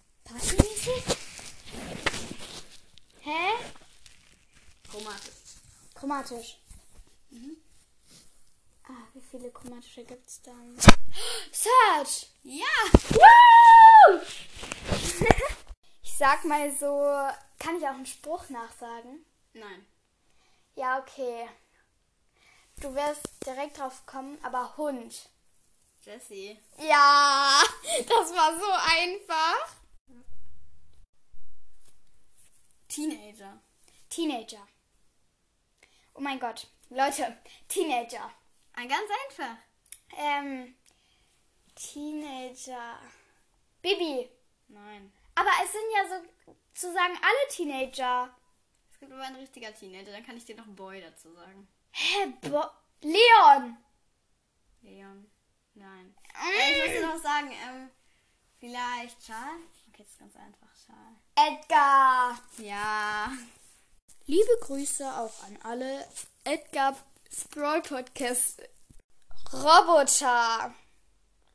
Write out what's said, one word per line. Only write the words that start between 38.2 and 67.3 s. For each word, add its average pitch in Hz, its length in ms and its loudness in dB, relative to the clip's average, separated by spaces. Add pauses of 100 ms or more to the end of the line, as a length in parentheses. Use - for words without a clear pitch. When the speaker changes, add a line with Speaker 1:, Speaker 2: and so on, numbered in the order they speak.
Speaker 2:
Ein 247 140 -14
ganz 359 200 -6 (180)
einfach. 254 300 -14 (600)
Speaker 1:
Ähm, 277 580 -10 (1000)
Teenager. 262 1200 -16 (840)
Bibi. 320 480 -6 (400)
Speaker 2:
Nein. 208 440 -20 (220)
Speaker 1:
Aber 370 160 -2 (140)
es 349 80 -10
sind 427 100 -12 (120)
ja 370 260 -6 (540)
sozusagen 359 480 -6
alle 539 280 -2
Teenager. 262 840 -8 (580)
Speaker 2:
Es - 80 -20
gibt 269 120 -20
aber 262 100 -18
ein 262 140 -16
richtiger 240 380 -20
Teenager, 196 380 -20
dann 214 140 -20
kann 240 100 -20
ich 233 80 -20
dir 214 120 -20
noch 226 100 -20
Boy 190 340 -20
dazu 165 340 -20
sagen. 190 320 -20 (260)
Speaker 1:
Hä, 392 340 -4 (160)
Bo-, 285 280 -6 (300)
Leon. 311 760 4 (1040)
Speaker 2:
Leon. 196 480 -20 (440)
Nein. 190 400 -20 (200)
Speaker 1:
Mm. - 120 -10 (140)
Speaker 2:
Äh, 554 120 0
ich 539 200 -4
muss 480 80 -6
dir 320 60 -6 (100)
noch 320 60 -14
sagen, 294 280 -6
ähm, 254 400 -18 (680)
vielleicht 240 680 -14
Charles? 262 360 -16 (260)
Okay, - 140 -20
das 208 100 -20
ist - 60 -20
ganz 202 180 -20
einfach, 208 320 -20 (180)
Charles. 226 720 -4
Speaker 1:
Edgar. 269 800 2 (200)
Speaker 2:
Ja. 214 720 -8 (920)
Speaker 1:
Liebe 392 340 2
Grüße 277 440 -10 (140)
auch 226 260 -12
an 208 200 -20
alle 262 420 -12 (380)
Edgar 277 500 -6 (400)